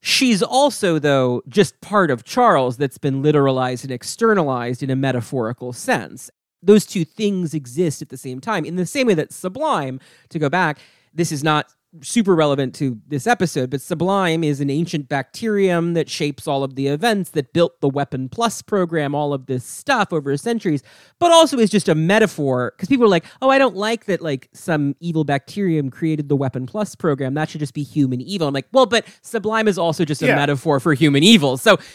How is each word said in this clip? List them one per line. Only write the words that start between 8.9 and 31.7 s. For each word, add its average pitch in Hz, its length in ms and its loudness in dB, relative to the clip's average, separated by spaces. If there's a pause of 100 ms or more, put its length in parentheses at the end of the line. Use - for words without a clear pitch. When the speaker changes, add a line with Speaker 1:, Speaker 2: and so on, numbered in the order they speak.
Speaker 1:
way 208 80 4
that 156 180 -2
Sublime, 185 680 -4 (300)
to 170 100 -8
go 147 80 0
back, 160 320 0 (340)
this 160 160 -2
is 143 140 -6
not 151 220 2 (340)
super 196 340 0
relevant 143 400 2
to 127 320 -4
this 143 200 -6
episode, 165 420 0
but 139 140 -6
Sublime 175 600 -2
is 147 200 0
an 139 80 -2
ancient 151 400 -4
bacterium 175 840 -2
that 165 160 -2
shapes 147 400 -6
all 139 160 -2
of 135 100 -8
the 135 120 -4
events 180 460 -2
that 143 200 -4
built 170 300 0
the 143 80 2
Weapon 135 400 -4
Plus 226 320 -4
program, 165 520 -2
all 147 200 -2
of 131 100 -8
this 127 180 -4
stuff - 480 -4
over 143 280 -2
centuries, 208 440 -4 (380)
but 349 100 4
also 320 280 6
is 220 100 4
just 196 220 0
a 156 40 4
metaphor, 156 840 0
'cause 180 100 -6
people 247 160 2
are 208 60 6
like, 170 160 2 (160)
"Oh, 269 80 4
I 269 80 6
don't 247 180 2
like 220 300 -4
that, 180 160 -2
like, 143 320 -6
some 147 460 -2
evil 160 240 -2
bacterium 147 640 -2
created 151 400 -4
the 143 60 2
Weapon 131 280 -4
Plus 208 300 -8
program. 135 400 -2
That 151 160 -4
should 160 100 -10
just 147 140 -8
be 147 80 -6
human 131 400 -2
evil." 170 260 -4
I'm 139 60 -2
like, 135 180 -6
"Well, 262 140 6
but 214 180 0 (160)
Sublime 220 480 -2
is 180 80 2
also 170 300 0
just 147 160 -4
a 190 60 0
Speaker 2:
Yeah. 196 80 4
Speaker 1:
metaphor 147 440 0
for 160 140 2
human 143 280 4
evil." 143 360 6
So 190 180 6 (180)